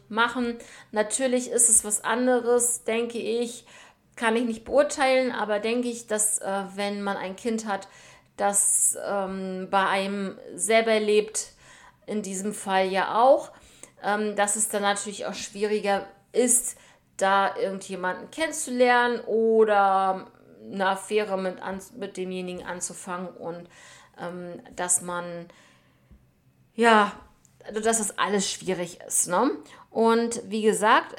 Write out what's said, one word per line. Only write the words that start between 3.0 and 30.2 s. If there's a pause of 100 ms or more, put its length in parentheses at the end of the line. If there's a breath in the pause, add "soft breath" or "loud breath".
ich, (500 loud breath)
kann
ich
nicht
beurteilen,
aber
denke
ich,
dass,
äh, (120)
wenn
man
ein
Kind
hat, (500 loud breath)
das,
ähm,
bei
einem (180)
selber
lebt, (520 soft breath)
in
diesem
Fall
ja
auch, (520 loud breath)
ähm,
dass
es
dann
natürlich
auch
schwieriger (260)
ist, (400 soft breath)
da
irgendjemanden
kennenzulernen
oder (440)
eine
Affäre
mit
an-, (140)
mit
demjenigen
anzufangen
und, (500 loud breath)
ähm, (140)
dass
man, (1300 soft breath)
ja, (520)
also
dass
das
alles
schwierig
ist,
ne? (380 loud breath)
Und